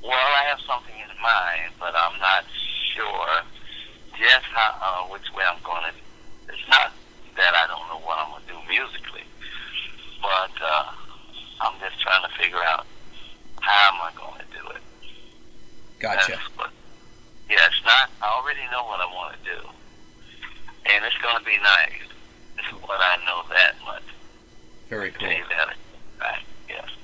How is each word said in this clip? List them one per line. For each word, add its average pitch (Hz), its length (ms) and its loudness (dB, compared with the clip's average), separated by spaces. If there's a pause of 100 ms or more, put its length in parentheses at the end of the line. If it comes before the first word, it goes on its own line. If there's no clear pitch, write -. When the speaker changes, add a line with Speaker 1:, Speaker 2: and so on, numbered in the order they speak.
Speaker 1:
Well, 127 120 0
I 139 360 6
have 139 120 0
something 123 340 -4
in 110 260 -14
mind, 87 580 2
but 87 160 -4
I'm 82 240 4
not 95 260 4 (500)
sure 92 480 0 (760)
just 123 280 6
how, 110 360 2
uh, 92 300 0
which 101 220 -10
way 95 140 0
I'm 87 140 0
gonna, 85 300 -4 (580)
it's - 180 -8
not - 260 6 (420)
that 90 180 6
I 82 140 4
don't 82 220 -8
know 82 160 -8
what 80 120 0
I'm 78 140 -4
gonna 76 160 -14
do 87 100 -12 (100)
musically, - 560 -4 (960)
but, 95 320 0 (120)
uh, 78 280 2 (680)
I'm 110 180 0
just 95 220 -6
trying 95 220 4
to 87 180 -6
figure 87 220 2
out 80 240 2 (760)
how 101 320 6
am 87 80 -4
I 82 160 -4
gonna - 320 -12
do - 220 -12
it. - 100 -12 (1160)
Speaker 2:
Gotcha. 98 320 0
Speaker 1:
That's - 260 -8
what, - 140 -6 (760)
yeah, 87 180 8
it's - 180 2
not, 123 240 6 (120)
I 104 60 0 (120)
already 139 220 -4 (100)
know 123 140 -2
what 104 140 -4
I 90 60 0
wanna 90 380 -8
do, 87 260 -8 (1160)
and 107 200 6
it's 120 160 0
gonna 117 220 2
be 110 140 2
nice. 95 340 6 (680)
It's - 100 -8 (140)
what 98 180 -4
I 90 260 4
know 87 240 -2
that 90 260 6 (100)
much. - 180 -10 (840)
Speaker 2:
Very 104 220 -6
Speaker 1:
Tell - 200 -6
you - 60 2
Speaker 2:
cool. - 120 -6
Speaker 1:
that, 80 260 0 (460)
right, - 220 -4 (260)
yes. - 200 -8 (140)